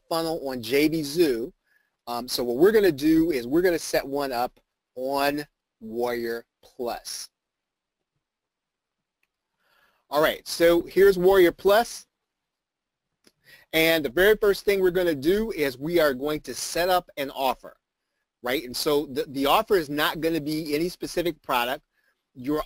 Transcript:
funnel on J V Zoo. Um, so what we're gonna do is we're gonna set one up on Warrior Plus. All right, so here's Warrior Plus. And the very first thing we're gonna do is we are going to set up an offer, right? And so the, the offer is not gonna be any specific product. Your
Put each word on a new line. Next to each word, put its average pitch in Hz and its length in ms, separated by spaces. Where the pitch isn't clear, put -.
funnel 165 400
on 127 140
J 139 240
V 156 160
Zoo. 143 500
Um, 120 220
so 127 160
what 120 120
we're 175 140
gonna 202 220
do 160 400
is 120 160
we're 156 120
gonna 175 180
set 156 280
one 139 240
up 123 300
on 139 500
Warrior 117 680
Plus. - 680
All 147 100
right, 127 260
so 170 340
here's 190 360
Warrior 180 340
Plus. - 540
And 160 320
the 139 40
very 185 280
first 202 280
thing 202 160
we're 185 100
gonna 175 240
do 190 380
is 135 260
we 165 220
are 147 140
going 147 260
to 127 140
set 170 340
up 180 280
an 143 140
offer, 127 460
right? 127 220
And 123 120
so 151 300
the, 143 220
the 139 180
offer 202 300
is 156 120
not 151 320
gonna 165 200
be 151 340
any 165 140
specific 170 540
product. 127 420
Your 147 320